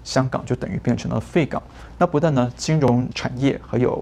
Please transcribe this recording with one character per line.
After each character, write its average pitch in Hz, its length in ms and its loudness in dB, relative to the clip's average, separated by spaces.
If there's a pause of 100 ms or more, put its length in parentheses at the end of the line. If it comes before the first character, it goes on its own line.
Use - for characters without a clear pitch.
香 131 260 0
港 - 160 -4
就 127 100 -2
等 - 140 -4
于 - 80 -4
变 120 180 0
成 - 160 -4
了 120 80 0
废 - 240 0
港， - 160 -4 (380)
那 175 80 2
不 156 140 2
但 160 160 2
呢 123 200 2
金 156 240 0
融 123 360 4
产 127 240 -6
业 135 200 0
和 - 200 -2
有 - 220 2